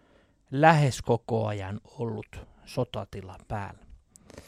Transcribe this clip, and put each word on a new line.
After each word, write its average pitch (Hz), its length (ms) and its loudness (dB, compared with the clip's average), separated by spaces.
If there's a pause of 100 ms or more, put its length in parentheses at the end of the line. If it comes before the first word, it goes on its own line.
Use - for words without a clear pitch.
(500)
lähes 147 520 6
koko 113 440 0
ajan 101 380 -6
ollut 110 520 -8 (280)
sotatila 98 720 -8 (100)
päällä. 101 320 -8 (680)